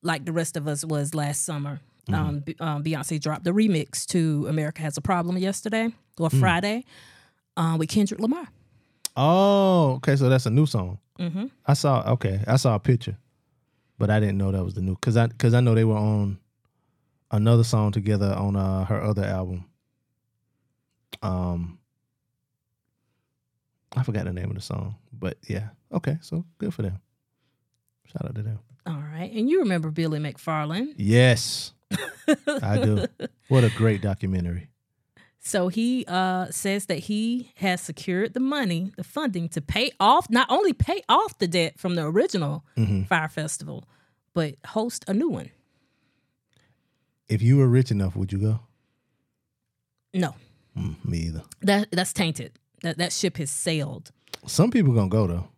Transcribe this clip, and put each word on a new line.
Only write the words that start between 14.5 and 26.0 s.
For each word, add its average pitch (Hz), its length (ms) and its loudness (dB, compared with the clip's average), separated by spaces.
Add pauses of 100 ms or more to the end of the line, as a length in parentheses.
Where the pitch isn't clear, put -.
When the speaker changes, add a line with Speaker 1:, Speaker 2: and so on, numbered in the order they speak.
Speaker 2:
that 95 100 0
was 92 100 -4
the 92 80 -6
new, 95 140 -2
'cause 113 220 0
I, 117 100 4
'cause 117 260 2
I 120 60 6
know 120 160 4
they 113 80 4
were 110 140 2
on 104 420 0 (880)
another 113 360 6
song 110 260 2
together 101 420 0
on, 101 220 -2
uh, 95 300 0
her 101 180 -2
other 101 220 0
album. 92 400 -4 (1600)
Um, 90 560 -4 (2250)
I 127 80 0
forgot 104 220 -2
the 90 80 -4
name 90 160 -4
of 98 60 -6
the 95 60 -10
song, 101 340 -6 (180)
but 104 240 -8 (100)
yeah, 107 220 -6 (220)
okay, 160 300 -4